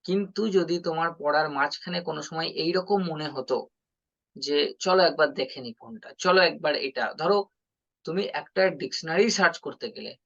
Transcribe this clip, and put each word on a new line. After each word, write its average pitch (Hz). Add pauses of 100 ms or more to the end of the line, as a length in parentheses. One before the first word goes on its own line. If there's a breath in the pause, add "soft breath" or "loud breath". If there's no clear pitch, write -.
কিন্তু 202
যদি 175
তোমার 165
পড়ার 151
মাঝখানে 147
কোনো 156
সময় 160
এইরকম 180
মনে 156
হতো 131 (680)
যে, 143
"চলো 185
একবার 147
দেখে -
নিই 120
ফোনটা, -
চলো 185
একবার 156
এটা।" 127
ধরো 196 (580)
তুমি 160
একটা -
ডিকশনারি 165
সার্চ 180
করতে -
গেলে - (100)